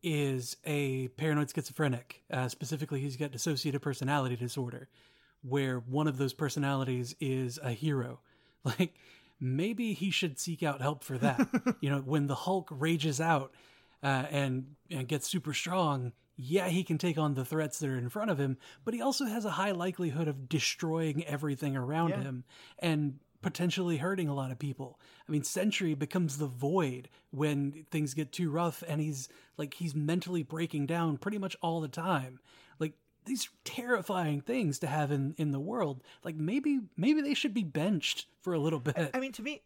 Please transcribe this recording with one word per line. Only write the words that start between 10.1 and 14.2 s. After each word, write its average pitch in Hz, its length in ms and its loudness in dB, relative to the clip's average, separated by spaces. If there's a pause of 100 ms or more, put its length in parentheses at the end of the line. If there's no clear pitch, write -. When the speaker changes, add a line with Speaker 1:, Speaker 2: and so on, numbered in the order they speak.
Speaker 1:
should 156 260 0
seek 170 260 -4
out 143 180 0
help 139 220 0
for 135 140 -6
that. - 300 4 (180)
Speaker 2:
<laughs> - 160 0
Speaker 1:
You 139 80 2
know, 139 100 2
when 143 280 2
the 139 80 0
Hulk 185 360 0
rages 151 500 0
out, 151 320 2 (500)
uh, 139 260 2